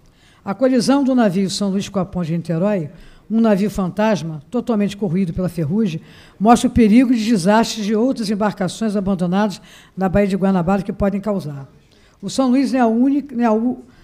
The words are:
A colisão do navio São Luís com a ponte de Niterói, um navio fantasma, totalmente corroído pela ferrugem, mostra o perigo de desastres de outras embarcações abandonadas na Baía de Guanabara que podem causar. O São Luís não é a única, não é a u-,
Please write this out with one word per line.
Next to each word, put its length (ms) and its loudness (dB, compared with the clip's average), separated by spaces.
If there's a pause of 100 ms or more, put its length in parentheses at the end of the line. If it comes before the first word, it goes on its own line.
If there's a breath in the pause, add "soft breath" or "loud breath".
(440 soft breath)
A 120 -6
colisão 480 2
do 100 0
navio 360 0
São 200 -4
Luís 200 -4
com 100 -4
a 60 -2
ponte 220 -6
de 100 -4
Niterói, 520 -2 (400 loud breath)
um 100 0
navio 300 2
fantasma, 800 -2
totalmente 480 -2
corroído 360 -2
pela 140 -2
ferrugem, 540 -2 (380 loud breath)
mostra 300 4
o 20 -2
perigo 420 6
de 100 0
desastres 640 2
de 100 -2
outras 340 -2
embarcações 640 -2
abandonadas 680 -2 (340 loud breath)
na 140 -2
Baía 180 2
de 80 0
Guanabara 460 0
que 100 -8
podem 300 -2
causar. 480 -6 (520 soft breath)
O 80 -8
São 200 0
Luís 220 2
não 80 0
é 20 4
a 60 4
única, 480 0
não 80 -2
é 40 2
a 60 2
u-, 320 -2 (180 soft breath)